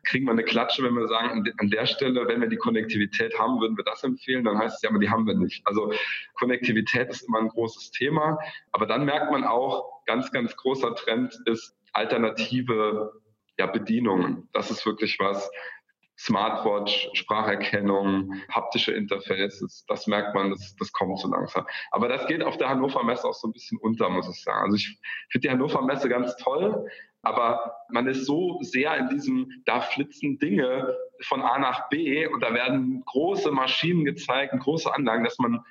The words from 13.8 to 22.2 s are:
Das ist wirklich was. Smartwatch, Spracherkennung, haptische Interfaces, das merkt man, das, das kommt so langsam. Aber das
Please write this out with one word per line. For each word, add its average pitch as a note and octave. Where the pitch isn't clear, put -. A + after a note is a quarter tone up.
Das -
ist -
wirklich G#2+
was. G2
Smartwatch, G#2
Spracherkennung, G2+
haptische -
Interfaces, G2
das G#2
merkt G#2
man, G2
das, -
das -
kommt F#2+
so F#2
langsam. F2+
Aber A2
das C3